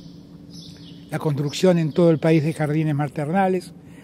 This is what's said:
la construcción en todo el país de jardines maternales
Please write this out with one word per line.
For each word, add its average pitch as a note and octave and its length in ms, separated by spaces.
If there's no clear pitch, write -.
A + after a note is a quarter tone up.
la D3+ 80
construcción D3+ 600
en D#3 140
todo E3+ 180
el D#3 80
país D#3+ 260
de D#3+ 80
jardines D#3 420
maternales E3+ 800